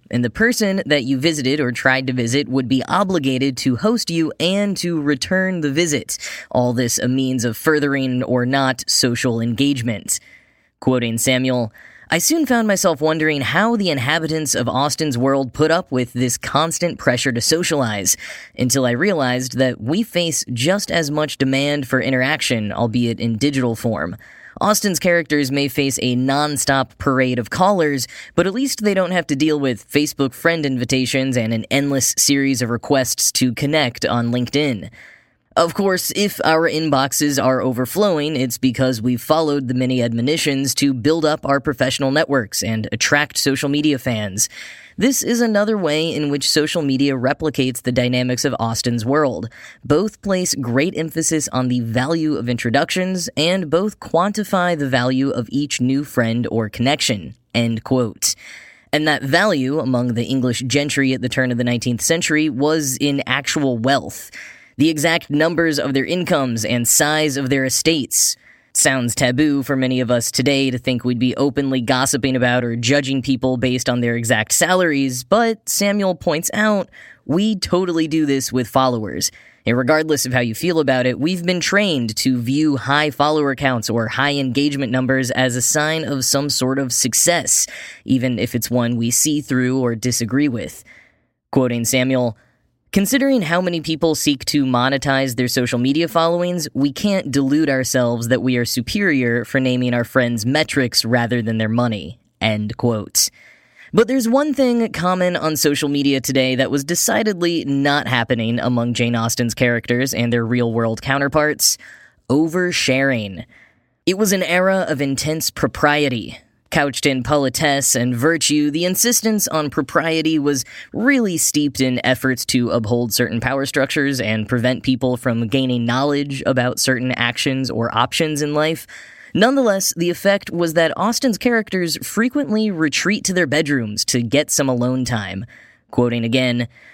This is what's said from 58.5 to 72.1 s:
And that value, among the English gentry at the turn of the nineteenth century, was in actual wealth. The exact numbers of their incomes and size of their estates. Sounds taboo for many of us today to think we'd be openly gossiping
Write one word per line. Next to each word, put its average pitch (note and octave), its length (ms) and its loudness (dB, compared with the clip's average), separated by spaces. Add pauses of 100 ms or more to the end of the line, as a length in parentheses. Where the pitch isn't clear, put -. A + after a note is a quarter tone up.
And D3+ 160 2
that D3 160 0
value, D3 560 2
among B2 360 0
the A#2+ 100 0
English B2 420 0
gentry C#3 460 0
at A#2+ 80 -4
the B2 80 -2
turn B2+ 200 0
of A#2+ 80 0
the A#2+ 60 0
nineteenth A#2+ 380 0
century, D#3 480 0
was C#3+ 480 0
in C#3 280 0
actual C3+ 520 0
wealth. A2+ 540 -2 (460)
The D3+ 120 4
exact D#3+ 400 0
numbers D#3 500 2
of C#3 140 -2
their C3+ 100 2
incomes C#3 600 0
and A#2+ 200 0
size D3+ 520 2
of C3+ 120 -2
their C3+ 140 2
estates. - 720 0 (380)
Sounds C3 420 2
taboo C#3 480 2
for C3+ 140 -2
many C3 240 0
of A#2+ 100 0
us A#2+ 180 0
today C3+ 400 2
to B2+ 80 -2
think B2 280 -2
we'd B2 120 0
be A#2+ 200 0
openly C3+ 420 0
gossiping C3 560 0